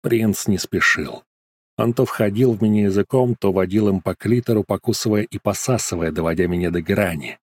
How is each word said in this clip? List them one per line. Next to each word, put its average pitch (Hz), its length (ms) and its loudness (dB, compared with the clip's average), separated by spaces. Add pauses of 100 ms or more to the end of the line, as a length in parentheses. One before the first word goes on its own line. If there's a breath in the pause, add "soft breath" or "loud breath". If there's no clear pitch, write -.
Принц 113 460 0
не 95 100 0
спешил. - 640 -2 (560)
Он 117 160 2
то 131 100 2
входил 113 480 0
в 107 100 0
меня 107 220 4
языком, 113 520 2
то 98 160 0
водил 98 360 2
им 95 120 2
по 90 140 -4
клитору, 113 500 0
покусывая 104 580 0
и - 160 -8
посасывая, 95 720 -2
доводя 82 360 0
меня 87 240 -2
до 85 120 -2
грани. 90 640 -4